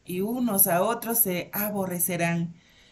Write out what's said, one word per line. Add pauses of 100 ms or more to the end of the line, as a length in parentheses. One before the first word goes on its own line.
y
unos
a
otros
se
aborrecerán. (380)